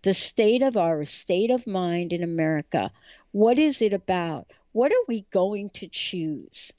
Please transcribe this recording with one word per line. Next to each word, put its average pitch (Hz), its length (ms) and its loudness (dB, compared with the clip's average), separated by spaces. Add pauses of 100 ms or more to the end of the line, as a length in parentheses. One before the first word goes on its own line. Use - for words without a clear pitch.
The 196 100 2
state 233 480 2
of 262 160 2
our 165 260 0
state 190 480 -2
of 247 160 0
mind 175 460 -2
in 175 100 -2
America. 160 680 -2 (420)
What 226 260 4
is 302 220 2
it 208 100 2
about? 180 560 -4 (240)
What 254 220 2
are 494 140 2
we 226 240 -4
going 202 400 0
to - 180 -14
choose - 880 -8